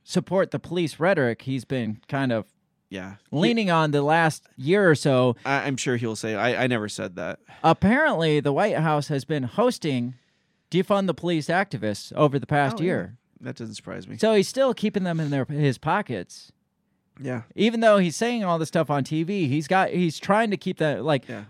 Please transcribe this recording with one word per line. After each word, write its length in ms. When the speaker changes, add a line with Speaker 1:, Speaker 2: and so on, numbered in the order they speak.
Speaker 1:
support 460
the 80
police 420
rhetoric, 420
he's 220
been 420
kind 240
of 140
Speaker 2:
Yeah. 260
Speaker 1:
leaning 400
on 200
the 100
last 440
year 320
or 60
so. 400
Speaker 2:
I, 200
I'm 120
sure 180
he'll 220
say, 180
"I, 280
I 40
never 220
said 260
that." 240
Speaker 1:
Apparently, 800
the 100
White 260
House 300
has 160
been 200
hosting 720
defund 380
the 60
police 340
activists 640
over 260
the 80
past 300
Speaker 2:
Oh, 40
yeah. 40
Speaker 1:
year. 320
Speaker 2:
That 160
doesn't 200
surprise 320
me. 100
Speaker 1:
So 180
he's 120
still 260
keeping 300
them 160
in 120
their, 140
his 340
pockets. 720
Speaker 2:
Yeah. 220
Speaker 1:
Even 240
though 180
he's 180
saying 280
all 160
this 80
stuff 240
on 120
T 200
V, 240
he's 200
got, 220
he's 300
trying 320
to 60
keep 200
that, 260
like, 240
Speaker 2:
Yeah. 220